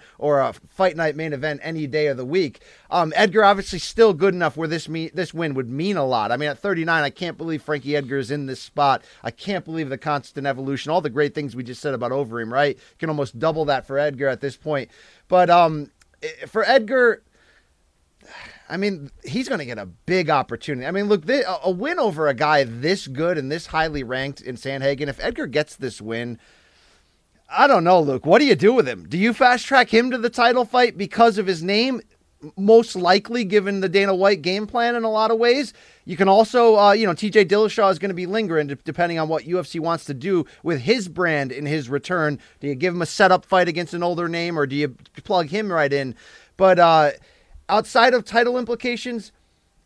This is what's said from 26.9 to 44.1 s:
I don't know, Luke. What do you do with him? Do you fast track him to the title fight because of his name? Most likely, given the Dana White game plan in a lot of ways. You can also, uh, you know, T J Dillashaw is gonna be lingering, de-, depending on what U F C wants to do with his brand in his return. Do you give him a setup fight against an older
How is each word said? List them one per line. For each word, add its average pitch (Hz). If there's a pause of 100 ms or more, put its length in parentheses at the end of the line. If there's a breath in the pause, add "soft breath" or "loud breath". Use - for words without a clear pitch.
I 208
don't 214
know, 175
Luke. 139
What 185
do 294
you 226
do 185
with 220
him? 104
Do 151
you 220
fast 247
track 262
him 240
to 254
the 233
title 247
fight 247
because 208
of 208
his 175
name? 214 (560)
Most 220
likely, 196
given 196
the 190
Dana 196
White 190
game 190
plan 240
in 226
a 220
lot 220
of 226
ways. 240 (320 soft breath)
You 180
can 190
also, 220
uh, 202
you 220
know, 175
T 208
J 208
Dillashaw 202
is 160
gonna 190
be 180
lingering, 170
de-, 139
depending 170
on 156
what 156
U 175
F 160
C 170
wants 165
to 147
do 165 (180 soft breath)
with 160
his 185
brand 151
in 139
his 143
return. 151 (220 soft breath)
Do 139
you 143
give 170
him 175
a 160
setup 185
fight 185
against 175
an 175
older 175